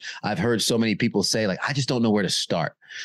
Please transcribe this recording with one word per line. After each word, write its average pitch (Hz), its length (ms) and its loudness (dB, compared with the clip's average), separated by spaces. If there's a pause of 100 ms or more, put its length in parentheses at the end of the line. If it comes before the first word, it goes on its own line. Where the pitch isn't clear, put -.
(220)
I've 104 160 -2
heard 113 240 2
so 120 160 2
many 113 160 2
people 104 280 2
say, 110 240 0
like, 90 200 -2
"I 139 60 -2
just 139 160 -2
don't 123 140 0
know 113 80 4
where 104 120 4
to 85 80 0
start." - 420 -2 (320)